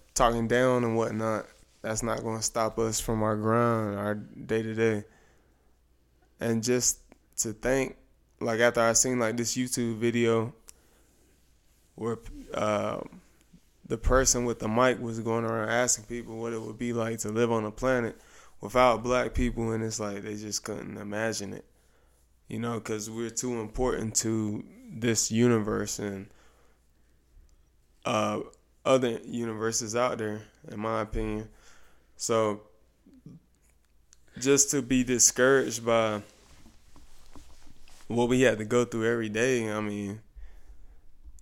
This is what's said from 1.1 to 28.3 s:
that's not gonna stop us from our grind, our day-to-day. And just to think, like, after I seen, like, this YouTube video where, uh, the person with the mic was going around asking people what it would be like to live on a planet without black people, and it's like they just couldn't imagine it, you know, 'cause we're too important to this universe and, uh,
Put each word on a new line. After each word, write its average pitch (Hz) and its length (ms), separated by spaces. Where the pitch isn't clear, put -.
that's 110 220
not 117 200
gonna 113 180
stop 113 360
us 113 220
from 110 240
our 107 120
grind, 110 640
our 104 180
day-to-day. 110 880
And 113 240
just 123 360
to 110 160
think, 131 420
like, 113 200
after 117 220
I 113 120
seen, 127 260
like, 117 180
this 117 180
YouTube 120 420
video 113 560
where, 110 220
uh, 107 480
the 120 120
person 127 480
with 117 140
the 120 80
mic 117 340
was 113 180
going 113 240
around 113 260
asking 120 360
people 117 320
what 117 160
it 113 80
would 113 160
be 120 160
like 113 260
to 110 100
live 113 220
on 113 140
a 104 60
planet 127 480
without 117 420
black 123 300
people, 117 380
and 113 120
it's 110 160
like 101 240
they 107 120
just 104 280
couldn't 98 340
imagine 104 560
it, - 120
you 110 120
know, 117 200
'cause 107 300
we're 113 200
too 120 300
important 113 560
to 110 480
this 113 400
universe 107 680
and, 101 280
uh, 107 360